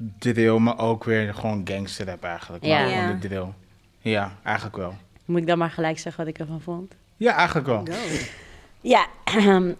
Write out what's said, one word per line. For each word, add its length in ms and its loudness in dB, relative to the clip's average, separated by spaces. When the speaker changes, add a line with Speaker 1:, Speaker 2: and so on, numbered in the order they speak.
Speaker 1:
drill, 400 4
maar 200 4
ook 260 0
weer 300 0
gewoon 300 -4
gangsterrap 600 -8
eigenlijk. 400 -10
Speaker 2:
Ja. 160 4
Speaker 1:
Maar 100 2
Speaker 3:
Ja. 100 -2
Speaker 1:
onder 80 -4
drill. 180 -4
Ja, 340 -2
eigenlijk 340 -4
wel. 180 -8
Speaker 2:
Moet 160 0
ik 60 -4
dan 120 2
maar 120 0
gelijk 280 -4
zeggen 260 -8
wat 100 -8
ik 60 -14
ervan 200 -8
vond? 340 -10
Speaker 1:
Ja, 200 2
eigenlijk 300 2
wel. 180 2
Speaker 3:
Go. 80 -6
Speaker 2:
Ja, 260 4
<clears throat> 360 6